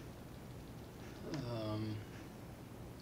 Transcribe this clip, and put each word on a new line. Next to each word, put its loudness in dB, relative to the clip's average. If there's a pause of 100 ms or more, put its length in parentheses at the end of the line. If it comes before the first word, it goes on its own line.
(1400)
Um, 6 (1080)